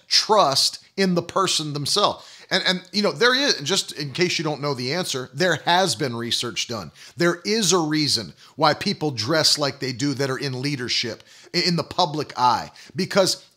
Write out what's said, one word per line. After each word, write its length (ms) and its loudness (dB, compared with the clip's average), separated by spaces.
trust 720 4
in 180 2
the 80 2
person 520 -2
themselves? 500 0
And, 160 2
and, 260 0
you 100 0
know, 100 2
there 220 2
is, 280 0
just 300 -2
in 200 -8
case 260 0
you 60 -4
don't 160 -4
know 140 -2
the 200 -4
answer, 400 -4
there 300 2
has 320 2
been 180 -4
research 540 -4
done. 240 -8
There 280 2
is 280 2
a 60 4
reason 560 -2
why 180 4
people 360 -2
dress 480 0
like 220 -4
they 120 -4
do 220 -2
that 160 -2
are 80 -4
in 240 -6
leadership, 600 -4
i-, 120 0
in 100 2
the 60 0
public 560 -2
eye. 320 2
Because 500 0